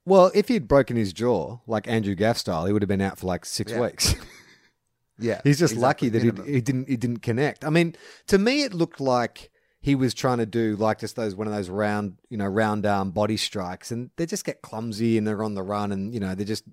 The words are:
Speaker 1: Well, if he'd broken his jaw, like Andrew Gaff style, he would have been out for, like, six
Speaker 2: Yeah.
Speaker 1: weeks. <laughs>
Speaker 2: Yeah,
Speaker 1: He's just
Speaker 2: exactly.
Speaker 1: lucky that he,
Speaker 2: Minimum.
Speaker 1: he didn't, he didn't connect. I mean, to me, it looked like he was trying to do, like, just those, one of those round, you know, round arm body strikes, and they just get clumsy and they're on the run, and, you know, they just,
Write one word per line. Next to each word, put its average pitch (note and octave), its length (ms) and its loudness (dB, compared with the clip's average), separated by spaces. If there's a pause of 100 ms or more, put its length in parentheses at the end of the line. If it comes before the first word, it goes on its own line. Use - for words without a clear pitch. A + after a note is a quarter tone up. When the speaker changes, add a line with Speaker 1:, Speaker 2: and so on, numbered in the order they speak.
Speaker 1:
Well, F#3 300 8
if G3+ 140 2
he'd G#3 180 0
broken C3+ 300 4
his G#2 160 0
jaw, G#2 560 -2
like G#2+ 180 -2
Andrew G#2+ 300 0
Gaff G#2+ 220 2
style, E2+ 280 -2
he G2 60 2
would G#2 100 2
have G2 60 0
been F#2+ 120 2
out F#2+ 200 -2
for, F#2 80 -6
like, F2+ 180 -4
six G#2 240 -6
Speaker 2:
Yeah. A2+ 100 -2
Speaker 1:
weeks. - 400 0
<laughs> - 40 -18 (920)
Speaker 2:
Yeah, A2 280 -2
Speaker 1:
He's C#3 160 4
just C#3 140 2
Speaker 2:
exactly. B2+ 340 0
Speaker 1:
lucky - 0 -
that A2 140 2
he, A#2 100 4
Speaker 2:
Minimum. F#2+ 220 -8
Speaker 1:
he C3 60 2
didn't, B2+ 280 -2
he C3 80 0
didn't A#2+ 260 -4
connect. B2 420 -2
I D#3 60 -4
mean, E3+ 240 2 (320)
to G3+ 100 4
me, B3+ 280 2
it G#3+ 100 -6
looked E3 260 -2
like B2 520 0 (280)
he C#3 140 0
was C3 180 2
trying B2+ 260 0
to A#2 80 0
do, A2 280 0
like, G#2+ 240 0
just - 160 -10
those, G#2+ 220 -6
one G#2+ 100 -6
of G#2+ 60 -4
those G2+ 180 -4
round, G#2 480 -2 (120)
you A#2+ 60 -10
know, G2+ 100 -4
round G#2 380 0
arm G2 280 0
body G#2 240 0
strikes, F#2 560 -8
and A#2+ 240 -8
they E3 100 -4
just F#3+ 180 -8
get - 160 -8
clumsy A2+ 560 -2
and G#2+ 80 2
they're G#2+ 200 -2
on G#2+ 100 -4
the G2 80 -4
run, G2+ 300 -4
and, G2 200 -4
you A#2+ 60 -6
know, F#2+ 160 -4
they G2+ 100 -6
just, G#2 280 -6